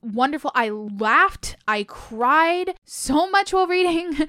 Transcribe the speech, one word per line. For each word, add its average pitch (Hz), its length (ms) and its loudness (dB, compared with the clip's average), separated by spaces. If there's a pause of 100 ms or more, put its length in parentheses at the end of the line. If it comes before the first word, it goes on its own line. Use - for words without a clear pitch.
wonderful. 254 540 -2
I 226 140 0
laughed. 214 880 0 (100)
I 208 160 0
cried 330 920 0 (100)
so 311 440 0
much 392 240 0
while 370 140 4
reading. 339 600 0